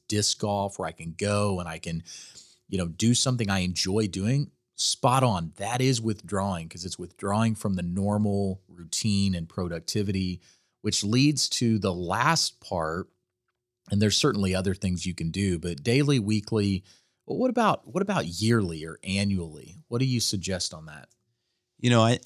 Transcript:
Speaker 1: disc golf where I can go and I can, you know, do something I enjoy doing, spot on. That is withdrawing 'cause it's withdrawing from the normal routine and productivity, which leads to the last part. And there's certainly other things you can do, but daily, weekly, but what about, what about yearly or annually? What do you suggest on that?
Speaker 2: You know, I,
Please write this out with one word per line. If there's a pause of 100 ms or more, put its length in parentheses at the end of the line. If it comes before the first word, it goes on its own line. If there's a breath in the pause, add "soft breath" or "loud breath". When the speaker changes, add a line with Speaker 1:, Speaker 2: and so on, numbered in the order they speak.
Speaker 1:
disc
golf
where
I
can
go
and
I
can, (640 loud breath)
you
know,
do
something
I
enjoy
doing, (240)
spot
on.
That
is
withdrawing
'cause
it's
withdrawing
from
the
normal
routine
and
productivity, (400 soft breath)
which
leads
to
the
last
part. (800)
And
there's
certainly
other
things
you
can
do,
but
daily,
weekly, (420 soft breath)
but
what
about,
what
about
yearly
or
annually? (100)
What
do
you
suggest
on
that? (680)
Speaker 2:
You
know,
I,